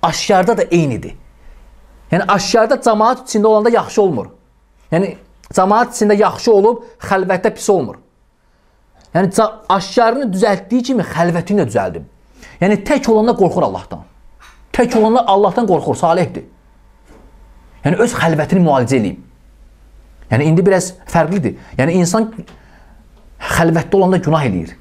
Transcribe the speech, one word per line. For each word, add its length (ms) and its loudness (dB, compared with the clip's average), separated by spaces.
aşkarda 540 0
da 140 0
eynidir. 440 -2
Yəni, 160 -2
aşkarda 560 2
cəmaat 420 0
içində 260 0
olanda 180 2
yaxşı 320 0
olmur. 300 -2
Yəni, 240 -2
cəmaat 420 0
içində 240 2
yaxşı 320 0
olub, 320 2
xəlvətdə 560 -2
pis 140 -12
olmur. 320 -2
Yəni, 160 0
ca-, 200 0
aşkarını 640 0
düzəltdiyi 580 0
kimi 160 -2
xəlvətini 560 -2
də 80 -4
düzəldib. 400 -6
Yəni, 260 2
tək 240 0
olanda 240 2
qorxur 320 0
Allahdan. 360 -10
Tək 240 0
olanda 280 2
Allahdan 400 2
qorxur, 320 0
salihdir. 460 -2
Yəni, 160 0
öz 140 0
xəlvətini 480 0
müalicə 360 2
eləyib. 220 -6
Yəni, 200 2
indi 140 4
biraz 280 2
fərqlidir. 460 0
Yəni, 220 2
insan 300 0
xəlvətdə 440 0
olanda 180 2
günah 300 0
eləyir. 340 -6